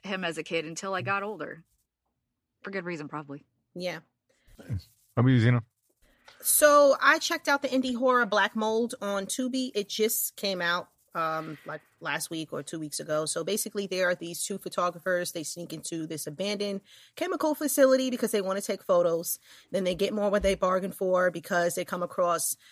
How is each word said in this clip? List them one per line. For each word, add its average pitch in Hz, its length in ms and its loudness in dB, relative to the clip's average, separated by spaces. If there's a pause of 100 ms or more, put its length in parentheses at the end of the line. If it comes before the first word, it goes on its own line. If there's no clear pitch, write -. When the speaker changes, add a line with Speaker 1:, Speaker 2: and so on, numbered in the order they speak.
Speaker 1:
him 190 220 -6
as 165 120 -4
a 160 60 -8
kid 165 240 -4
until 190 280 -8
I 180 60 -2
got 196 220 -2
older. 170 420 -10 (1000)
For 196 80 -12
good 196 140 -6
reason, 160 240 -8
probably. 143 360 -12 (300)
Speaker 2:
Yeah. 175 260 -8 (580)
Speaker 3:
Nice. - 300 -8 (280)
How 120 40 4
about 123 100 6
you, 127 100 8
Zena? 120 220 6 (800)
Speaker 2:
So 285 580 8
I 294 180 6
checked - 300 -4
out 277 140 2
the 269 60 0
indie 254 280 0
horror 247 300 4
Black 202 300 2
Mold 220 440 0
on 202 260 -2
Tubi. 254 480 -4
It 202 140 -2
just - 480 -2
came 190 260 -4
out, 175 260 -2 (260)
um, 160 520 -4
like, 151 160 -12 (180)
last 156 300 -4
week 160 220 -8
or 147 100 -6
two 165 180 -10
weeks 151 180 -8
ago. 156 280 -2
So 165 180 -4
basically, 202 420 -4
there 185 220 0
are 180 60 2
these 170 280 -10
two 196 160 -6
photographers. 175 760 -4
They 170 100 -6
sneak 170 300 -10
into 160 340 -8
this 156 200 -8
abandoned 202 540 -4 (360)
chemical 311 380 0
facility 262 560 4
because 233 200 -2
they 208 100 0
wanna 190 220 -2
take 196 200 -6
photos. 175 560 2 (320)
Then - 140 -2
they 180 100 0
get 196 200 -2
more 208 160 0
what 196 120 2
they 196 120 4
bargained 185 400 0
for 185 360 2
because 170 440 0
they 180 100 -4
come 180 180 -6
across 175 540 0 (140)